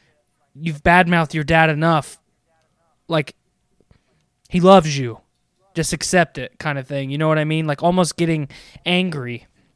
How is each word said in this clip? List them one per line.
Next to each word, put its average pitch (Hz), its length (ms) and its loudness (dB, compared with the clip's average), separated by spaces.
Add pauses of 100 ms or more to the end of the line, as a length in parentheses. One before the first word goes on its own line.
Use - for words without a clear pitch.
(540)
you've 151 300 -10
badmouthed 175 500 2
your 156 120 -4
dad 160 240 4
enough. 156 500 -2 (880)
Like, 156 280 -4 (1120)
he 180 100 -2
loves 170 380 6
you. 120 240 -8 (520)
Just 160 200 -4
accept 175 440 0
it," - 220 -12
kind 143 180 -6
of 131 100 -10
thing. 139 220 -6
You 139 80 -6
know 156 120 0
what 156 100 2
I 151 60 0
mean? 156 220 -2
Like, 143 140 -4
almost 175 360 0
getting 165 320 -2 (360)
angry. 156 640 -4 (280)